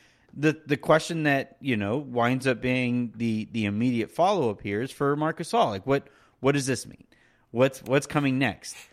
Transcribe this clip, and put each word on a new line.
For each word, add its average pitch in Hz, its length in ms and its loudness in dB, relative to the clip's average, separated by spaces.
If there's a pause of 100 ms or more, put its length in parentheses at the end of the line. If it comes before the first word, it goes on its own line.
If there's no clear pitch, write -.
(360)
The, 151 300 2
the 143 100 0
question 160 480 2
that, 139 360 0
you 127 160 0
know, 101 200 -2
winds 127 500 0
up 123 140 2
being 123 560 0
the, 110 340 -2
the 113 140 -2
immediate 113 460 0
follow-up 160 500 0
here 104 220 -4
is 131 100 -8
for 143 240 0
Marc 156 220 -4
Gasol. 180 320 0
Like, 95 160 -6
what, 143 200 0 (340)
what 135 120 2
does 139 140 0
this 127 200 -4
mean? - 160 -20 (480)
What's, 131 320 2
what's 135 240 2
coming 139 320 0
next? - 380 -4 (160)